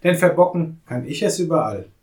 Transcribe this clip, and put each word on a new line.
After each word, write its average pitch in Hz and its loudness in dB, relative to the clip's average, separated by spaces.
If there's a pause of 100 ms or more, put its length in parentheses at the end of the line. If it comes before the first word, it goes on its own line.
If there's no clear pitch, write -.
denn 175 4
verbocken 175 2
kann 123 -6
ich - -6
es - 0
überall. 151 -2 (160)